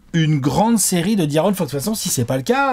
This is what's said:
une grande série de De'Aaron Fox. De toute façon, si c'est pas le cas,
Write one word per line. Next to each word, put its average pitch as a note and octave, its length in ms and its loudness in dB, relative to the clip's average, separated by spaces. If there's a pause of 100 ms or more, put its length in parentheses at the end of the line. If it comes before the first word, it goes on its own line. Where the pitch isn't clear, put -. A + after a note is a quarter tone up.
(140)
une D#3 260 2
grande G3+ 400 2
série F#3 380 0
de E3+ 80 0
De'Aaron D#3 280 2
Fox. F3+ 200 -4
De C#3+ 40 -4
toute C3+ 60 -6
façon, G#3+ 120 -2
si - 120 -6
c'est C3 180 -2
pas C3 120 -2
le C3 60 -4
cas, C4+ 300 2